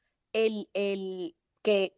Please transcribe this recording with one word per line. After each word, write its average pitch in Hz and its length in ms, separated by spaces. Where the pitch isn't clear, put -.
el, 220 400
el, 190 640
que, 196 360